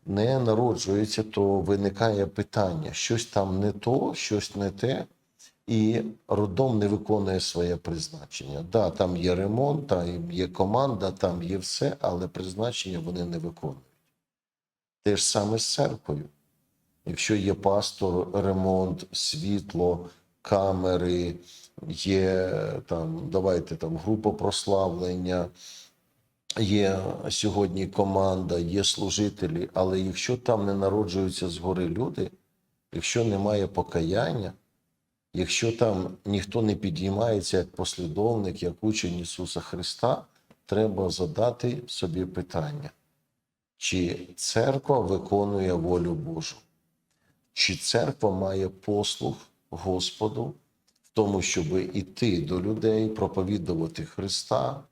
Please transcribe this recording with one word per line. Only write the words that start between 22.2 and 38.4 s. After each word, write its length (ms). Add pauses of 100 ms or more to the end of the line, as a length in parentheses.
там, 440
давайте 440
там, 220
група 340
прославлення, 1160 (1120)
є 400 (300)
сьогодні 580
команда, 720
є 240
служителі, 880
але 260
якщо 380
там 280
не 80
народжуються 760
згори 400
люди, 420 (600)
якщо 340
немає 420
покаяння, 840 (800)
якщо 380
там 540
ніхто 360
не 140
підіймається 840
як 140
послідовник, 920